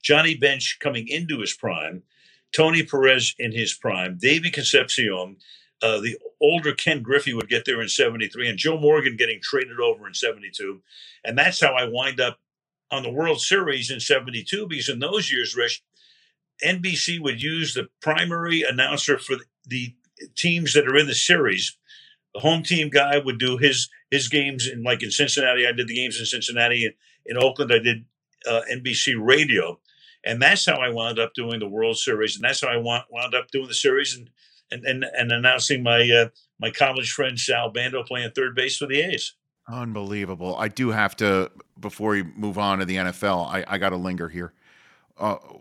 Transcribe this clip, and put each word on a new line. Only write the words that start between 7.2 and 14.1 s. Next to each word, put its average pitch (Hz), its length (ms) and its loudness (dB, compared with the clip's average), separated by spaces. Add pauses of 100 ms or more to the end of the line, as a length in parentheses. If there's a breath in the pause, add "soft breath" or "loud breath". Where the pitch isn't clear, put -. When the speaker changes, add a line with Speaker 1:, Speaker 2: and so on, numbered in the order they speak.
Speaker 1:
would 110 160 -4
get 117 160 0
there 123 160 -2
in 107 80 -6
seventy-three, 117 600 0
and 101 100 -4
Joe 160 200 0
Morgan 147 380 4
getting 113 260 0
traded 123 360 -4
over 110 280 0
in 92 80 -16
seventy-two. 98 680 -6 (440 loud breath)
And 117 140 -4
that's 180 220 2
how 139 140 4
I 127 100 2
wind 127 360 -2
up 123 200 -2 (500)
on 135 120 -4
the 120 100 -8
World 151 280 0
Series 143 500 0
in 123 100 -8
seventy-two, 131 680 -2